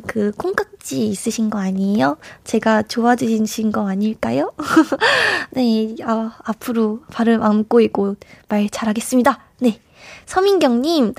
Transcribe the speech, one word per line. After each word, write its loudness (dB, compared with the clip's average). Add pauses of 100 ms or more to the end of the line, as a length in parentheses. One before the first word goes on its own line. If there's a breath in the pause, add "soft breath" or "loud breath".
그 -2
콩깍지 -6
있으신 -4
거 -6
아니에요? 0 (280 loud breath)
제가 0
좋아지신 0
거 -2
아닐까요? -2
<laughs> 0
네, 0 (100)
아, -4
앞으로 -2 (120)
발음 4
안 2
꼬이고 2 (320 loud breath)
말 0
잘하겠습니다. 0 (200)
네. 0 (440 loud breath)
서민경님, 2